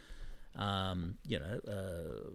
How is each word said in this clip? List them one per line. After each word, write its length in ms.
Um, 640
you 120
know, 280
uh, 680